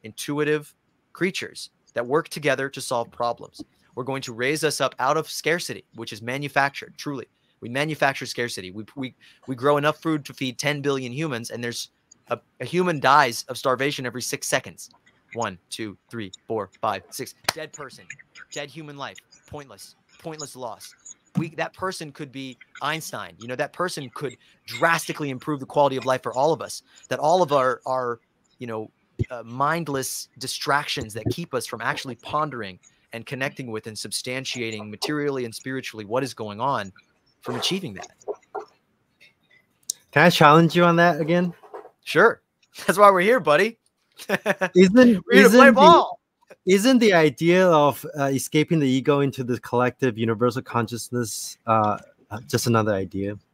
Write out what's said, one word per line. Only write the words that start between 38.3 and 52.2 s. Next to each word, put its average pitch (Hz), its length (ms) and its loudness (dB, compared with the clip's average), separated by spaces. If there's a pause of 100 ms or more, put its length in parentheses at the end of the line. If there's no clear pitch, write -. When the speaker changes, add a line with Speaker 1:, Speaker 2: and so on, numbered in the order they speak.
Speaker 2:
Can 147 120 4
I 175 60 8
challenge 160 460 6
you 175 80 6
on 170 140 4
that 170 240 4
again? 175 320 0 (500)
Speaker 1:
Sure. - 380 4 (200)
<laughs> - 240 -18
That's 180 120 0
why 202 140 10
we're 180 100 4
here, 226 180 4
buddy. 165 380 2 (260)
<laughs> - 260 -20 (460)
Speaker 2:
Isn't, 190 200 6
Speaker 1:
We're 254 100 10
here 240 100 6
to 180 80 -4
play 247 180 6
Speaker 2:
isn't 247 240 10
the, 269 80 12
Speaker 1:
ball. 285 460 8 (460)
Speaker 2:
isn't 208 340 6
the 214 140 6
idea 170 540 4
of, 147 380 4 (120)
uh, 139 80 0
escaping 147 540 0
the 139 80 2
ego 135 320 2
into 135 240 -2
the 120 160 -4
collective 123 580 -2
universal 117 460 0
consciousness, 117 1040 -6
uh, 107 300 2 (340)